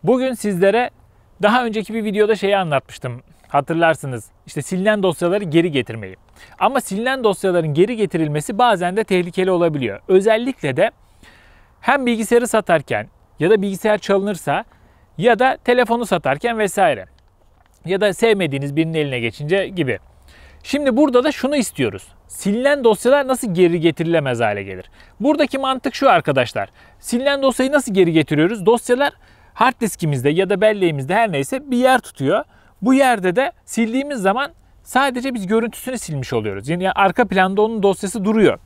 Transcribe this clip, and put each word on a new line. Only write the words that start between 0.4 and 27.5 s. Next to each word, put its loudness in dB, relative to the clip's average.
daha 4
önceki -6
bir -4
videoda 2
şeyi 0
anlatmıştım. -4
Hatırlarsınız. 0
İşte -10
silinen -2
dosyaları 0
geri 2
getirmeyi. -6
Ama 0
silinen -4
dosyaların 0
geri 2
getirilmesi -2
bazen 2
de -2
tehlikeli -2
olabiliyor. -2
Özellikle 2
de 2
hem 0
bilgisayarı 2
satarken -2
ya 2
da 4
bilgisayar -2
çalınırsa -2
ya 2
da 0
telefonu 0
satarken -2
vesaire. 0
Ya -2
da 2
sevmediğiniz 0
birinin -2
eline -2
geçince -2
gibi. -4
Şimdi -2
burada 4
da 2
şunu -2
istiyoruz. -4
Silinen -2
dosyalar 4
nasıl -2
geri 4
getirilemez 0
hale 0
gelir? -12
Buradaki 0
mantık -4
şu 4
arkadaşlar. 2
Silinen -2
dosyayı 0